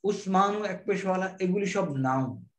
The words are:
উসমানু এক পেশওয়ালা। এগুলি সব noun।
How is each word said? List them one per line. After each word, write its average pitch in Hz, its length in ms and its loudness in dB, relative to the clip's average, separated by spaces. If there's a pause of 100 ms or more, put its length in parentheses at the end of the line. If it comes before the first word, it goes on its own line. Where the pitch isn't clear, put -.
উসমানু 202 600 2
এক 185 220 -6
পেশওয়ালা। 185 540 0
এগুলি 190 260 2
সব 175 300 0
noun। 131 480 0 (140)